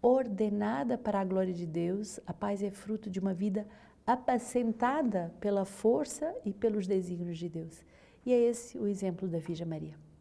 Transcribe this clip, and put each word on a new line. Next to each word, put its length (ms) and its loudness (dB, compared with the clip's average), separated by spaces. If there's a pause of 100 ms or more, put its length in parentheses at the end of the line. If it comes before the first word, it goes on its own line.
ordenada 920 2
para 240 0
a 40 0
glória 280 0
de 140 -4
Deus, 600 -2
a 60 -8
paz 300 -2
é 80 -2
fruto 400 -6
de 100 -4
uma 140 0
vida 320 0 (400)
apacentada 1300 2
pela 240 2
força 720 2 (100)
e 80 -2
pelos 340 0
desígnios 520 -2
de 100 -6
Deus. 360 -10 (400)
E 80 2
é 60 6
esse 400 0
o 80 -2
exemplo 420 -2
da 100 -2
Virgem 280 -4
Maria. 280 -6 (260)